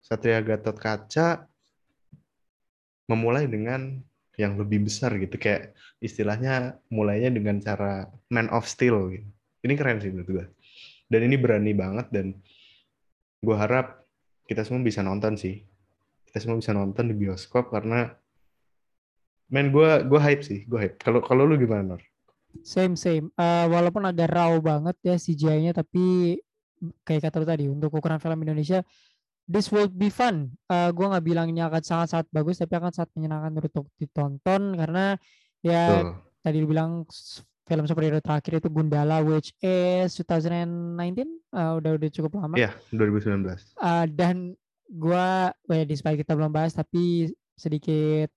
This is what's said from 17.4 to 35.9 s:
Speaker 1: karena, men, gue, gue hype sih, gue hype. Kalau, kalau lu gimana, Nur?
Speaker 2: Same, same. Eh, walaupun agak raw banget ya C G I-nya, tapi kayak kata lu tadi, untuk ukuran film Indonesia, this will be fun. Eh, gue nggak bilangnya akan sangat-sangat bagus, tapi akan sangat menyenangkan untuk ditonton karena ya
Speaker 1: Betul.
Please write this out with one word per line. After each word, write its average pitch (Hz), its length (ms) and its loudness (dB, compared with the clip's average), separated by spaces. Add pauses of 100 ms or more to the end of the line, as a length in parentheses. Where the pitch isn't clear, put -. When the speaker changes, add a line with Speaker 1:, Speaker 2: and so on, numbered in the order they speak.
Speaker 1:
karena, 113 400 -2 (1400)
men, 135 240 2
gue, 156 320 6
gue 143 160 6
hype 147 240 4
sih, 104 240 -8
gue 117 80 -2
hype. 104 240 -2
Kalau, 117 240 2
kalau 139 240 4
lu 156 80 4
gimana, 104 400 0
Nur? - 60 -16 (580)
Speaker 2:
Same, 185 320 0
same. 165 400 -2
Eh, 170 400 2
walaupun 175 320 2
agak 170 320 2
raw 170 240 4
banget 156 400 0
ya 180 160 2
C 170 160 -2
G 156 160 2
I-nya, 156 240 2
tapi 180 640 2 (720)
kayak 156 240 0
kata 160 80 0
lu 156 80 -2
tadi, 151 240 0
untuk 147 160 -2
ukuran 156 320 -2
film 160 240 -4
Indonesia, 156 400 0 (640)
this 202 240 0
will 208 160 4
be 190 240 -2
fun. 160 400 0 (160)
Eh, 175 240 2
gue 180 160 0
nggak 180 160 0
bilangnya 165 480 0
akan 160 80 0
sangat-sangat 165 480 -2
bagus, 160 320 -2
tapi 170 160 -2
akan 170 160 -2
sangat - 240 -6
menyenangkan 156 400 -4
untuk 151 400 -4
ditonton 175 800 -2
karena 180 400 0 (480)
ya 170 240 4
Speaker 1:
Betul. 170 240 2 (320)